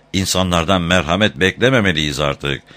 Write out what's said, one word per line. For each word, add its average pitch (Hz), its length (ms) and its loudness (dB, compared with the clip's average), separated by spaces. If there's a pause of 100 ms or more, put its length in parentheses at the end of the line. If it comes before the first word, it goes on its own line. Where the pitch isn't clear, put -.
(120)
İnsanlardan 92 720 0
merhamet 90 580 0
beklememeliyiz 90 800 0
artık. 71 420 -4 (140)